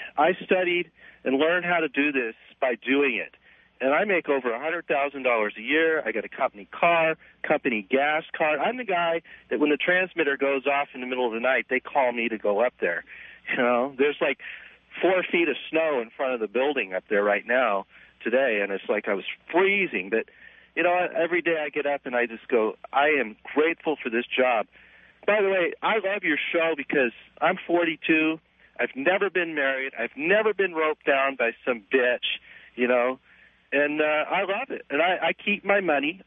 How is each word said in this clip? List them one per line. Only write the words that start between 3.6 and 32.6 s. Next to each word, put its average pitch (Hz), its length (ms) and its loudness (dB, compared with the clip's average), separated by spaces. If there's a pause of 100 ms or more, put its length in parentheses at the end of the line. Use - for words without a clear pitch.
And 135 120 2
I 180 120 2
make 180 240 -2
over 127 240 0
a 117 60 -6
hundred 165 280 -6
thousand 139 360 -2
dollars 110 340 2
a 107 40 -14
year. 156 440 2
I 110 80 -4
got 104 100 -4
a 101 60 -10
company 117 420 -6
car, 165 460 2 (260)
company 120 460 -2
gas 151 340 0 (120)
card. 151 240 0
I'm 214 180 -2
the 247 80 -10
guy 170 360 -2 (280)
that 113 100 -2
when 147 100 2
the 147 80 2
transmitter 175 600 0
goes 139 280 0
off 143 300 0
in 127 60 -10
the 127 60 -8
middle 127 200 -2
of 110 60 -2
the 113 80 -4
night, 123 280 0
they 127 120 0
call 127 320 0
me 117 160 -2
to 110 80 -6
go 104 280 2
up 127 140 0
there. 85 240 -2 (480)
You 135 100 0
know, 123 360 2
there's, 143 240 2
like, 143 180 0 (640)
four 185 280 4
feet 170 200 2
of 123 80 -2 (120)
snow 156 320 0
in 113 140 -8
front 131 200 -2
of 117 40 -4
the 107 80 -4
building 120 460 0
up 92 160 -4
there 101 140 2
right 104 220 2
now 113 400 2 (380)
today, 117 400 2
and 98 80 -4
it's 95 160 -6
like 107 220 -2
I 104 40 2
was 95 120 -4 (260)
freezing. 175 580 0
But, 113 200 -2 (440)
you 160 80 -2
know, 175 140 4 (180)
every 170 280 0
day 165 200 0
I 151 80 -4
get 143 160 -4
up 143 200 -2
and 123 100 -4
I 120 120 2
just 113 200 -12
go, 110 300 2 (160)
I 139 140 4 (120)
am 107 160 -4 (180)
grateful 160 480 0
for 127 80 -6
this 117 160 -2
job. 120 420 0 (600)
By 208 140 2
the 196 80 2
way, 185 240 0 (100)
I 202 120 2
love 196 280 -2
your 156 140 0 (160)
show 165 240 2
because 135 340 0 (300)
I'm 175 160 2 (100)
forty-two. 160 720 2 (400)
I've 120 160 -4
never 185 340 0
been 170 240 -2
married. 135 460 -2
I've 120 160 -6
never 202 380 2
been 185 200 0
roped 156 320 -2
down 135 300 2
by 117 160 0 (140)
some 117 180 -2 (100)
bitch, 123 460 2 (360)